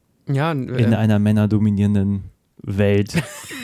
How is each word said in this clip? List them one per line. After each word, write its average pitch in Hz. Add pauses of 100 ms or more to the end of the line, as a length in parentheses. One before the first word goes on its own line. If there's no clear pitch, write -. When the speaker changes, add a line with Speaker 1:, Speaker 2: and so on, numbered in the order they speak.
(260)
Speaker 1:
Ja, 143
Speaker 2:
In 131
Speaker 1:
äh, 113
Speaker 2:
einer 107
männerdominierenden 101 (380)
Welt. 101 (420)